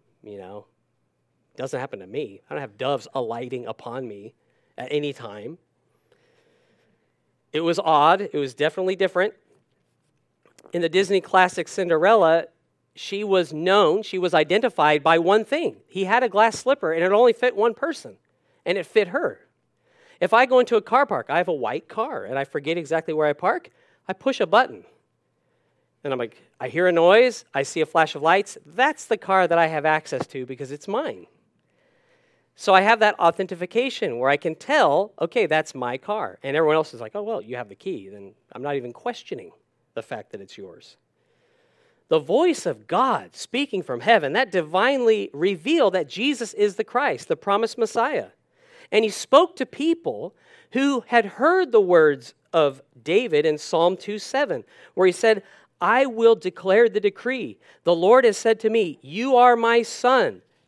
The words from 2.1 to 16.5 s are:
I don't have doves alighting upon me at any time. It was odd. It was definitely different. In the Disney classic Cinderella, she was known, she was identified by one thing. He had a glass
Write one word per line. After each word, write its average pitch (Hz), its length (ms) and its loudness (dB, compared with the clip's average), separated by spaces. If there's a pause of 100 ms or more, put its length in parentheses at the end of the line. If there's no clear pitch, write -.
I 151 40 -10
don't 151 60 -8
have 110 160 -14
doves 127 380 -4
alighting 123 520 -8
upon 120 420 -12
me 104 260 -18 (420)
at 127 140 -12
any 147 220 -2
time. 113 460 -16 (1900)
It 151 80 -4
was 170 180 0
odd. 160 420 4
It 202 140 -8
was 139 200 -4
definitely 185 420 -2
different. 180 380 -2 (1400)
In 175 100 -2
the 165 60 0
Disney 190 320 0
classic 185 480 0
Cinderella, 170 760 2 (500)
she - 260 -10
was 185 300 0
known, 180 500 2
she 190 160 -8
was 180 160 0
identified 156 680 2
by 165 140 4
one 196 260 2
thing. 311 320 -4 (100)
He 190 200 -6
had 233 180 2
a 240 40 -2
glass 214 300 2